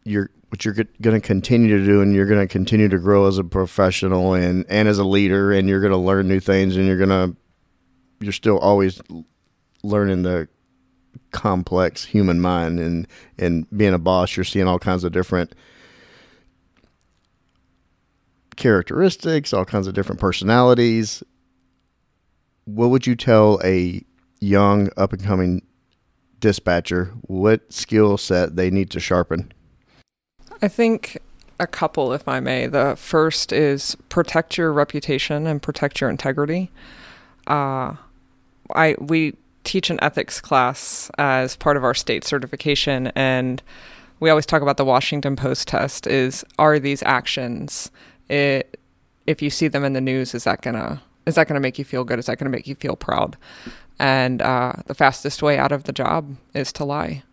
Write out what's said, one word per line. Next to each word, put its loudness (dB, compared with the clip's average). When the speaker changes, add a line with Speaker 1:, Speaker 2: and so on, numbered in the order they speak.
Speaker 1:
your, -2
what -10
you're -2
g-, -2
gonna 4
continue 2
to 2
do, 6
and 4
you're 4
gonna 4
continue 2
to 2
grow 4
as 2
a -2
professional 0
and, 0
and 4
as 2
a 2
leader, 2
and 4
you're 2
gonna 4
learn 2
new 2
things, 2
and 2
you're 2
gonna, 2
you're -6
still 2
always 4
l-, -18
learning 0
the -2
complex -2
human 2
mind, 0
and, -4
and -2
being 4
a 2
boss, 0
you're -2
seeing 0
all 2
kinds -2
of -2
different -2
characteristics, 0
all 0
kinds -2
of -6
different -4
personalities. 2
What 0
would 2
you 0
tell 6
a 0
young, 4
up-and-coming -2
dispatcher 0
what 0
skill 2
set 0
they 0
need 0
to -8
sharpen? -2
Speaker 2:
I 0
think -2
a -2
couple, -2
if -6
I -2
may. -4
The 0
first -2
is 0
protect -2
your 0
reputation -2
and -4
protect -4
your 0
integrity. -4
Uh, -4
I, 2
we -2
teach -4
an -4
ethics -4
class -4
as -2
part 0
of -4
our 0
state -4
certification, -4
and -2
we 2
always 2
talk 0
about 0
the 0
Washington 0
Post -4
test -4
is, -2
are 4
these -4
actions, -4
it, -2
if -2
you -2
see -2
them -2
in 0
the -2
news, -4
is -8
that -2
gonna, -8
is -2
that 4
gonna -2
make -4
you -8
feel -6
good? -4
Is -8
that -6
gonna -6
make -8
you -12
feel -8
proud? -4
And, 0
uh, 0
the -8
fastest 0
way 2
out 0
of -6
the -8
job -4
is -6
to -8
lie. -6